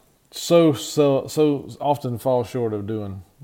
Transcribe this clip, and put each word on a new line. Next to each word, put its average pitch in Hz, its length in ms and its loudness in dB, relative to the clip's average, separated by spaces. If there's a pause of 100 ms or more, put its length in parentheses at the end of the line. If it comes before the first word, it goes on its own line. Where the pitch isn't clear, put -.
(320)
so, 170 420 4
so, 139 540 0
so 147 420 0 (120)
often 135 360 -2
fall 123 260 0
short 117 300 -4
of 104 140 -6
doing. 101 340 -8 (220)